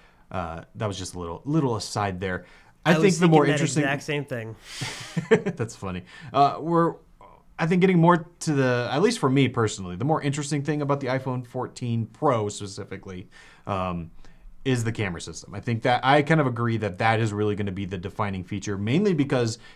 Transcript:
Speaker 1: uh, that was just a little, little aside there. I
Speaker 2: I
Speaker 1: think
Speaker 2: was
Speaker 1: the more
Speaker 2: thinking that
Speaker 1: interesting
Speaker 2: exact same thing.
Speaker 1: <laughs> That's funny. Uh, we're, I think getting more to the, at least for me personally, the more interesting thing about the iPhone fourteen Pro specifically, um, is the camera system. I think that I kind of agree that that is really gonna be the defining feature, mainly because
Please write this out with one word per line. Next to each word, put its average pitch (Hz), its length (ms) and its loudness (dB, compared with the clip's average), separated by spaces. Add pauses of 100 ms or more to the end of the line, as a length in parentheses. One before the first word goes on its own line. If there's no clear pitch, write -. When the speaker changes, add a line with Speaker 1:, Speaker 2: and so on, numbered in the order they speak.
(300)
Speaker 1:
uh, 82 320 -8 (140)
that 113 100 -4
was 95 120 -4
just 92 160 -10
a 90 40 -10
little, 85 260 -8
little 139 320 0
aside 101 440 -4
there. 92 240 -4 (420)
I 160 40 4
Speaker 2:
I - 40 8
Speaker 1:
think 156 100 4
Speaker 2:
was 156 140 6
Speaker 1:
the 175 100 6
more 151 160 8
Speaker 2:
thinking 135 40 2
that 151 60 4
Speaker 1:
interesting 160 280 0
Speaker 2:
exact 143 200 -2
same 147 220 -4
thing. 113 320 -10 (720)
Speaker 1:
<laughs> - 280 2
That's - 180 -6
funny. 90 300 -8 (280)
Uh, 131 280 4
we're, 170 340 2 (640)
I 160 80 0
think 175 140 4
getting 185 180 6
more 165 300 6 (120)
to 160 120 -2
the, 123 400 2
at 147 100 0
least 226 160 2
for 135 120 2
me 131 180 4
personally, 101 480 -2
the 104 80 -4
more 151 180 0
interesting 143 400 -4
thing 151 200 -2
about 139 180 0
the 131 80 -4
iPhone 127 360 -2
fourteen 117 640 -4
Pro 117 440 0
specifically, 98 800 -12 (380)
um, 90 460 -4 (520)
is 123 200 0
the 113 80 -2
camera 92 280 -4
system. - 340 -14
I 101 60 -10
think 117 240 -4
that 123 200 2
I 143 160 6
kind 156 200 2
of 139 60 2
agree 117 300 0
that 98 220 -4
that 113 220 2
is 110 120 0
really 104 220 0
gonna 101 180 -4
be 98 140 -6
the 98 100 -8
defining 95 480 -6
feature, 101 320 -6
mainly 156 380 2
because 127 440 0 (180)